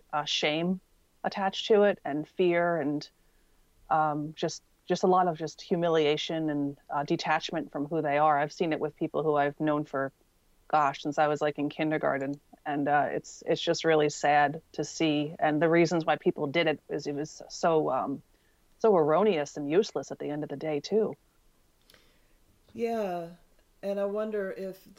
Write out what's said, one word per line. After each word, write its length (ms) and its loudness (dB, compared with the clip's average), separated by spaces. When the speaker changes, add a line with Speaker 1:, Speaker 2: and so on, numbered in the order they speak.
Speaker 1:
uh, 120 -2
shame 560 -2
attached 440 -4
to 160 6
it, 200 2
and 240 -4
fear, 520 2
and, 280 -4
um, 440 0
just, 280 -6
just 160 0
a 20 4
lot 220 4
of 100 -2
just 220 -8
humiliation 920 0
and, 280 -2
uh, 160 -4
detachment 680 -4
from 140 -4
who 160 -4
they 160 0
are. 200 4
I've 140 -2
seen 200 -2
it 80 -2
with 160 -4
people 260 -2
who 140 2
I've 240 0
known 240 0
for, 280 -4
gosh, 340 0
since 160 -4
I 100 4
was, 140 0
like, 160 0
in 100 -2
kindergarten, 720 -2
and, 220 -2
uh, 220 2
it's, 360 -8
it's 160 0
just 220 -2
really 260 4
sad 520 2
to 120 -6
see. 540 0
And 240 2
the 80 4
reasons 360 4
why 100 2
people 300 0
did 200 0
it 220 0
is 180 -6
it 80 -4
was 360 -8
so, 400 2
um, 320 -4
so 180 6
erroneous 640 4
and 120 -4
useless 400 0
at 80 -10
the 120 -6
end 120 -6
of 60 -6
the 80 -8
day 240 -4
too. 340 -2
Speaker 2:
Yeah, 560 -4
and 180 -4
I 40 0
wonder 480 -4
if 340 -10